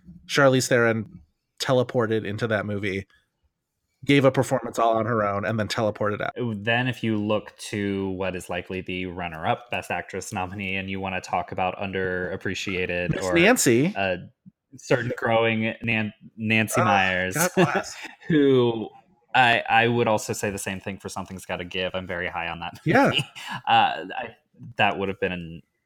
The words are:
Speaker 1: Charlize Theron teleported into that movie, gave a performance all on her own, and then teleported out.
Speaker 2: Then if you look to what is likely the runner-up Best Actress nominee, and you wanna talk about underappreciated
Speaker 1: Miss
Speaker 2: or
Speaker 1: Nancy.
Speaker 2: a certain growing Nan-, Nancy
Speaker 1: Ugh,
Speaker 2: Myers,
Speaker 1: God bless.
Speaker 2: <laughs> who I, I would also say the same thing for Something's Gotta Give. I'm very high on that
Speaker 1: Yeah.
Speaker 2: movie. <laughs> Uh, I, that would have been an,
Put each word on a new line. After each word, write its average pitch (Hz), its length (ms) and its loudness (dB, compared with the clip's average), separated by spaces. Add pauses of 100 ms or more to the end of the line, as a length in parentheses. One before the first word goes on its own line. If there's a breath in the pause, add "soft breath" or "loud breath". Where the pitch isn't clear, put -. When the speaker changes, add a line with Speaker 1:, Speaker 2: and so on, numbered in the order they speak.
(260 loud breath)
Speaker 1:
Charlize 131 420 4
Theron 117 520 2 (400)
teleported 120 640 2
into 107 220 -4
that 101 180 0
movie, 98 400 -4 (1000)
gave 139 200 6
a 131 80 6
performance 127 480 -2
all 113 160 4
on 110 100 0
her 113 180 0
own, 101 200 -2
and 107 160 0
then 101 80 -2
teleported 104 520 -2
out. - 120 -6 (320)
Speaker 2:
Then 120 240 2
if 120 160 -6
you 110 120 0
look 104 400 -2 (140)
to 98 400 -2
what 92 240 -4
is 90 160 -10
likely 92 300 -6
the 92 260 -6
runner-up 87 640 -4
Best 95 220 -6
Actress 90 400 -6
nominee, 95 420 -4
and 95 160 -6
you 95 80 -6
wanna 95 220 -4
talk 90 320 -4
about 92 260 -2
underappreciated 92 1300 -4
Speaker 1:
Miss - 140 -4
Speaker 2:
or 92 100 2
Speaker 1:
Nancy. 170 640 4
Speaker 2:
a 95 200 0 (600)
certain 123 400 -2
growing 113 640 2
Nan-, 110 300 -2 (240)
Nancy 110 440 2
Speaker 1:
Ugh, - 60 2
Speaker 2:
Myers, 92 500 2
Speaker 1:
God 170 180 2
bless. 151 400 2 (160)
Speaker 2:
<laughs> - 160 -20
who 127 640 4 (480)
I, 117 340 6
I 117 160 6
would 120 220 2
also 107 240 0
say 107 180 -4
the 98 80 -6
same 95 220 -6
thing 98 180 -8
for 101 100 -12
Something's 95 380 -10
Gotta 90 180 -6
Give. 90 300 -4
I'm 92 140 -6
very 87 200 -4
high 85 200 -6
on 82 120 -8
that 87 240 -12
Speaker 1:
Yeah. 220 220 4
Speaker 2:
movie. 135 240 0
<laughs> - 60 -20 (320 loud breath)
Uh, 87 360 4 (140)
I, 120 180 -12 (420)
that 101 200 2
would 98 120 -2
have 92 100 -8
been 92 120 0
an, 85 300 -10 (240)